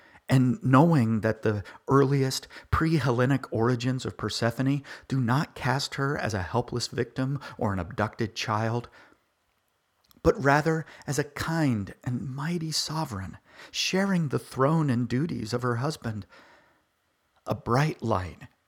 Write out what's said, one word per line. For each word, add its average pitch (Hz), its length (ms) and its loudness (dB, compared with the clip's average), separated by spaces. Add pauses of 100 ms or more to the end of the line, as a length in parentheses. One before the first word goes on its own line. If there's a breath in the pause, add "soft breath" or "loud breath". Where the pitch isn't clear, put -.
(280 loud breath)
And 127 340 2
knowing 131 600 6
that 110 220 0
the 104 200 0 (240 loud breath)
earliest 135 640 2 (200 loud breath)
pre-Hellenic 135 840 2
origins 123 540 0
of 107 120 -8
Persephone 131 640 -2 (240 loud breath)
do 135 140 0
not 123 340 0
cast 131 400 -2
her 139 220 -4
as - 160 -4
a 95 100 -2
helpless 120 440 -4
victim 131 520 -4 (180 loud breath)
or 104 140 -2
an 95 80 -2
abducted 104 560 -4
child, 113 540 -2 (1300 loud breath)
but 165 220 2
rather 151 420 2 (220 loud breath)
as 139 100 -4
a 147 60 2
kind 139 800 -2
and 123 260 -4
mighty 156 420 -6
sovereign, 127 640 -6 (340 loud breath)
sharing 185 560 0
the 117 100 -2
throne 147 520 2
and 123 180 2
duties 117 460 -4
of 123 80 -2
her 123 160 0
husband, 117 480 -6 (1200 loud breath)
a 127 100 -2
bright 127 480 0
light 92 380 -2 (260)